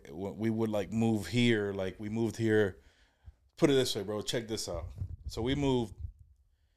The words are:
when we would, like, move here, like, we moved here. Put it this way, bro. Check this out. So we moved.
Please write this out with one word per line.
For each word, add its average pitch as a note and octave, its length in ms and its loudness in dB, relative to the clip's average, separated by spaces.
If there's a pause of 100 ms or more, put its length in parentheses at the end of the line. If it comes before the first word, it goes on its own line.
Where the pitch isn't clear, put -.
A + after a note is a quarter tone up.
(120)
when F#2+ 240 -8
we A2 140 0
would, A2 180 0
like, G2+ 240 -2
move A2 360 0
here, A2+ 440 4
like, F#2+ 260 -4
we G#2+ 120 -8
moved A2 260 -2
here. G#2+ 400 4 (800)
Put D#3+ 140 6
it C#3 40 6
this B2+ 220 2
way, G#2 60 -4
bro. G#2 180 -4
Check A2+ 280 -4
this G#2+ 200 -4
out. E2+ 160 -6 (420)
So - 140 -8
we B2+ 140 0
moved. C3 400 0 (840)